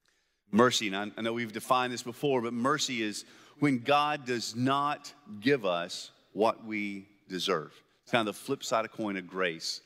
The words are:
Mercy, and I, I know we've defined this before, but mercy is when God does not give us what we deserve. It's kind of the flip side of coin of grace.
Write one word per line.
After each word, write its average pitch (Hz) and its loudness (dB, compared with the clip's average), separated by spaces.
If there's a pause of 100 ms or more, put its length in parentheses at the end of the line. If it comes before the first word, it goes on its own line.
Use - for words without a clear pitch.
(540)
Mercy, 117 6
and 95 -2
I, 104 -4
I 110 -6
know 113 -2
we've 117 -4
defined 123 0
this 113 -8
before, 127 0
but 117 -4
mercy 127 0
is 107 -4 (360)
when 143 4
God 143 2
does 117 -2
not 139 0 (300)
give 127 2
us 87 -2 (240)
what 107 2
we 101 -6 (180)
deserve. 85 -2 (300)
It's - -8
kind 113 2
of 98 -4
the - -14
flip - -6
side 110 0
of 110 -10
coin 104 -4
of 90 -6
grace. 87 -4